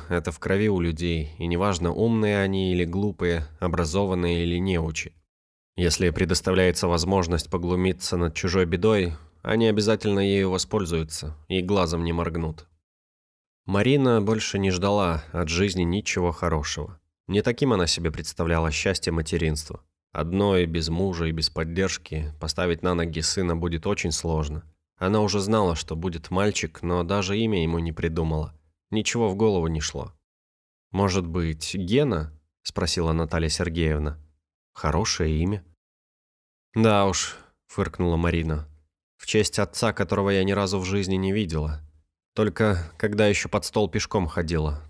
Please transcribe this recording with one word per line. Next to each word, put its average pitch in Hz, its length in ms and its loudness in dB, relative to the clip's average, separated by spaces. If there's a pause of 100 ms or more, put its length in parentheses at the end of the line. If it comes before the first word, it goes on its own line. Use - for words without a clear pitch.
это 87 240 -2
в - 80 -12
крови 98 280 0
у 95 120 2
людей, 82 580 -2
и 85 80 -6
неважно, 87 460 0
умные 107 500 2
они 95 300 0
или 87 120 2
глупые, 87 640 -2 (140)
образованные 87 840 0
или 85 140 0
неучи. 82 560 -2 (640)
Если 87 340 2
предоставляется 90 800 2
возможность 85 600 0
поглумиться 90 680 0
над 85 180 0
чужой 92 320 2
бедой, 92 460 2 (300)
они 113 240 2
обязательно 104 520 2
ею 98 320 2
воспользуются 80 880 -2 (120)
и 92 140 0
глазом 87 400 0
не 85 100 0
моргнут. 82 540 -4 (1000)
Марина 120 540 4
больше 107 380 0
не 95 140 2
ждала 92 500 2 (100)
от 85 160 -2
жизни 90 340 0
ничего 87 500 0
хорошего. 78 680 -4 (300)
Не 98 120 2
таким 123 320 0
она 90 140 2
себе 82 240 0
представляла 82 640 0
счастье 90 400 -2
материнства. 80 680 -2 (320)
Одной, 92 540 2
без 80 220 -2
мужа 85 380 -2
и 80 60 -2
без 80 180 -4
поддержки, 82 920 -4
поставить 85 420 -2
на 90 120 2
ноги 85 260 -2
сына 87 360 0
будет 82 300 -2
очень 101 240 -2
сложно. 78 540 -2 (380)
Она 104 180 2
уже 104 200 0
знала, 98 340 2
что 80 220 -6
будет 82 340 -6
мальчик, 95 520 0
но 87 200 0
даже 98 340 -2
имя 110 240 2
ему 82 200 0
не 82 100 -2
придумала. 80 640 -2 (380)
Ничего 110 360 0
в 95 60 0
голову 98 320 2
не 80 140 -2
шло. 73 320 -8 (800)
«Может 95 340 2
быть, 82 480 -4
Гена?» 95 580 0 (300)
спросила 85 500 0
Наталья 80 360 0
Сергеевна. 78 720 0 (540)
«Хорошее 80 680 0
имя». 95 220 -2 (1080)
«Да 107 320 6
уж», - 300 -2 (300)
фыркнула 87 500 -2
Марина. 80 520 0 (480)
«В - 100 -20
честь - 320 2
отца, 104 340 0
которого 98 380 0
я 95 140 4
ни 98 80 0
разу 101 260 0
в 92 60 -4
жизни 95 320 0
не 95 160 0
видела. 78 480 -2 (520)
Только 107 460 2 (180)
когда 104 300 2
еще 101 220 2
под 104 160 -2
стол 104 240 0
пешком 98 400 0
ходила, 78 600 -2